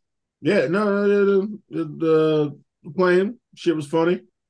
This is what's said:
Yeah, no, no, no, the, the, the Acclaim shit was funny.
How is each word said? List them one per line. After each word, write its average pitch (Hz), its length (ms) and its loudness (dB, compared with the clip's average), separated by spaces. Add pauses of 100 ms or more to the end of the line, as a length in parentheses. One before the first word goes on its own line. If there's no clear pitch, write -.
(420)
Yeah, 170 260 2
no, 196 180 0
no, 202 200 0
no, 202 360 2
the, 208 180 -8 (100)
the, 160 160 -6
the 156 720 0 (280)
Acclaim 180 520 0 (160)
shit 165 200 -2
was 151 120 -8
funny. 165 340 0 (280)